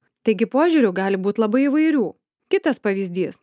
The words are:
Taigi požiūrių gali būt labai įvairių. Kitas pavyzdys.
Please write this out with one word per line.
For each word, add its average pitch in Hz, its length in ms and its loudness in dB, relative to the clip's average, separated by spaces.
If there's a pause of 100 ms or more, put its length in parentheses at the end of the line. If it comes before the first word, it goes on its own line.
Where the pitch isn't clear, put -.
(260)
Taigi 220 200 0
požiūrių 285 480 2
gali 190 240 -2
būt 196 240 -4
labai 240 280 2
įvairių. 302 440 0 (360)
Kitas 370 320 0
pavyzdys. 185 600 -4